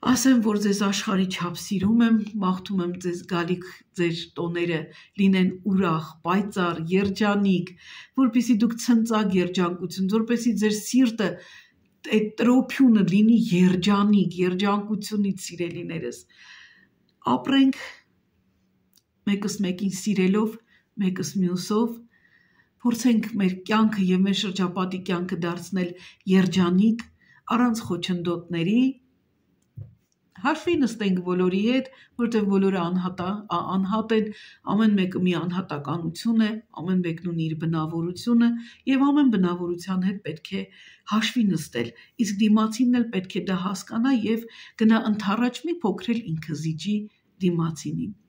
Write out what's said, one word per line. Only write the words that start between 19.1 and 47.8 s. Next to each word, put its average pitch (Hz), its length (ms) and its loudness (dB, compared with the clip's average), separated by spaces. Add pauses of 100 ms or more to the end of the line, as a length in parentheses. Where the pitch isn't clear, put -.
մեկս 202 300 -2
մեկին 185 360 -2
սիրելով, 208 640 0 (420)
մեկս 185 360 -4
մյուսով, 196 580 -2 (920)
փորձենք 233 480 2
մեր 190 300 0
կյանքը 214 420 2
և 185 180 4
մեր 196 160 2
շրջապատի 185 640 -4
կյանքը 180 360 -4
դարձնել 175 560 -4 (340)
երջանիկ, 185 800 4 (420)
առանց 233 340 0
խոչընդոտների, 175 1000 -2 (1500)
հաշվի 311 400 -2
նստենք 208 440 0
բոլորի 180 420 0
հետ, 254 260 2 (260)
որտեղ 226 320 0
բոլորը 190 340 2
անհատա-, 180 520 -4 (140)
ա-, 175 220 -4
անհատ 208 460 0
են, 214 140 2 (380)
ամեն 214 300 4
մեկը 185 260 0
մի 180 140 2
անհատականություն 170 1040 -4
է, 220 100 2 (240)
ամեն 185 280 -2
մեկն 170 280 -4
ունի 165 140 -4
իր 160 140 -4
բնավորությունը, 165 920 0 (340)
և 269 200 2
ամեն 285 280 4
բնավորության 175 720 -2
հետ 196 160 -2
պետք - 280 -12
է 196 140 -6 (440)
հաշվի 226 380 0
նստել, 151 460 -2 (280)
իսկ 196 200 -2
դիմացինն 220 600 2
էլ 233 80 0
պետք 185 280 -6
է 202 80 -4
դա 185 140 -2
հասկանա 226 580 -2
և 226 320 -2 (280)
գնա 226 280 4
ընդառաջ 214 580 -2
մի 339 160 -4
փոքր - 360 -2
էլ 226 100 -2
ինքը 156 340 -8
զիջի 160 400 -4 (420)
դիմացինին։ 165 760 -2 (140)